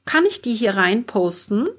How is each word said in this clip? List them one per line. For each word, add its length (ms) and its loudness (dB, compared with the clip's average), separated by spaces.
kann 220 2
ich 160 -2
die 120 -2
hier 220 0
reinposten 920 0